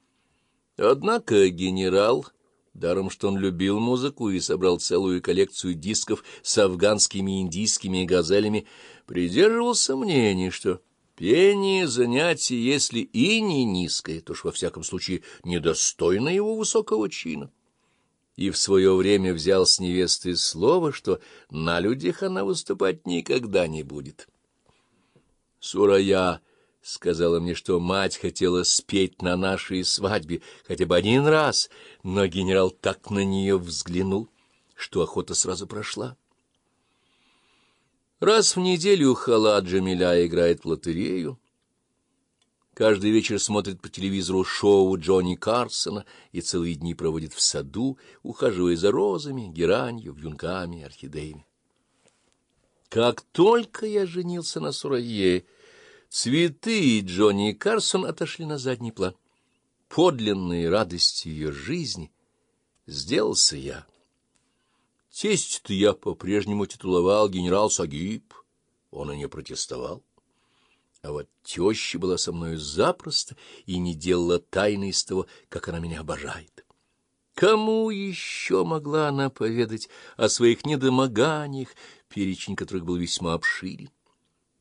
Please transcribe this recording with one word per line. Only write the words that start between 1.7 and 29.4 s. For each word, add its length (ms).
даром 340
что 200
он 100
любил 420
музыку 500
и 100
собрал 380
целую 440
коллекцию 520
дисков 500
с 160
афганскими 800
и 40
индийскими 600
газелями, 600
придерживался 920
мнения, 540
что 300
пение 720
занятие, 760
если 380
и 400
не 240
низкое, 560
то 120
уж 120
во 80
всяком 300
случае 400
недостойно 840
его 280
высокого 520
чина. 420
И 140
в 60
своё 400
время 360
взял 320
с 140
невесты 580
слово, 560
что 280
на 280
людях 460
она 200
выступать 640
никогда 600
не 160
будет. 440
Сурая 800
сказала 560
мне, 140
что 260
мать 380
хотела 440
спеть 600
на 140
нашей 480